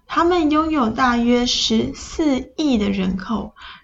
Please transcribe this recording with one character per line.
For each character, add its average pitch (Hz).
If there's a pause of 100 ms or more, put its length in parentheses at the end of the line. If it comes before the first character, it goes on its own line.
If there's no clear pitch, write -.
他 320
们 349
拥 311
有 262
大 240
约 240
十 240
四 269
亿 285
的 202
人 190
口， 214 (300)